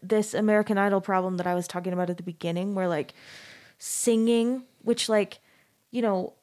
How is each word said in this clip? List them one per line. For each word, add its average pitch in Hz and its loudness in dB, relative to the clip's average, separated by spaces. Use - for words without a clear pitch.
this 214 0
American 214 2
Idol 196 4
problem 185 0
that 175 -2
I 180 0
was 175 -2
talking 180 -6
about 180 -2
at 175 -4
the 175 -12
beginning 175 -4
where, 185 0
like, 160 -2
singing, 233 2
which, 233 0
like, 214 0
you 247 -2
know, 196 0